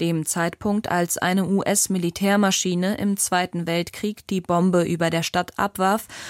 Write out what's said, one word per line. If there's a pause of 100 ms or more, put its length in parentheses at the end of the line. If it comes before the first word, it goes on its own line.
dem
Zeitpunkt,
als
eine
U-S-Militärmaschine
im
Zweiten
Weltkrieg
die
Bombe
über
der
Stadt
abwarf, (220)